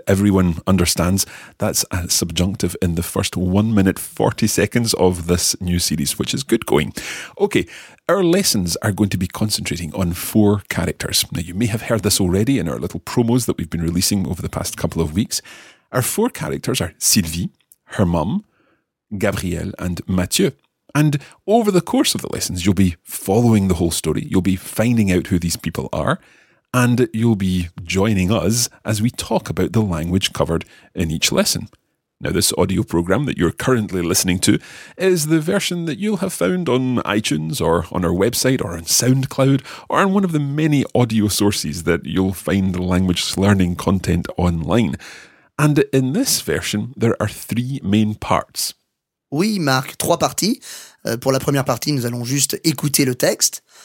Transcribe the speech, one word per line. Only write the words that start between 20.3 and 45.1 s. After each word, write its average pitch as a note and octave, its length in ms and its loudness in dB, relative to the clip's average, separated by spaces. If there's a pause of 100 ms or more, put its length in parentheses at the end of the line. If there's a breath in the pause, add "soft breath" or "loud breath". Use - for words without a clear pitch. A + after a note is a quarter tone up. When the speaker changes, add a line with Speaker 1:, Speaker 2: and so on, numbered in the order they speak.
Speaker 1:
And D3 220 2 (260 loud breath)
over G#3 260 4
the F3 100 4
course - 340 0
of - 60 -6
the - 100 -8
lessons, F2 340 -4
you'll G2 80 6
be F2+ 300 4
following G#2+ 640 2
the F#2 60 4
whole E2 180 0
story. - 400 -2
You'll F#2 100 2
be F#2 140 2
finding A2 560 0
out F2+ 160 2
who F#2+ 100 2
these E2+ 200 -2
people - 340 -6
are. B2 300 -2 (520 soft breath)
And B2 380 4
you'll A2+ 240 2
be F#2 320 0 (160)
joining F#2+ 480 2
us A2+ 380 0 (160 soft breath)
as G#2 160 -2
we A#2+ 80 2
talk - 400 -4
about E2+ 240 -2
the A2 80 2
language F2 500 -2
covered E2 320 -2 (300 soft breath)
in E2 180 -2
each - 220 -2
lesson. D#3+ 340 0 (540)
Now, - 100 -4
this - 260 0
audio F2+ 260 2
program F#2 420 0
that - 120 -4
you're E2 140 2
currently G2+ 500 -2
listening F2+ 380 0
to - 180 4 (400 loud breath)
is F3 300 0
the D#3+ 140 2
version F3+ 420 -2
that D3+ 160 -6
you'll G#3 180 -2
have F#3+ 140 -4
found F3+ 380 -2
on B2+ 300 2
iTunes D3+ 600 -2
or E2 320 2
on F2 140 -2
our F2 80 0
website A#2+ 500 0
or F#2 80 -6
on E2 120 -10
SoundCloud C3+ 800 2 (260 loud breath)
or C#3+ 100 2
on G3 140 4
one G3+ 100 2
of F3 80 0
the D3+ 80 0
many D3 460 2 (100)
audio A2 320 4
sources G2 560 0
that E2+ 220 0
you'll F#2+ 260 0
find F#2+ 480 0
language F2+ 560 0
learning F#2+ 400 4
content F2+ 520 0 (100)
online. E2+ 580 0 (640 loud breath)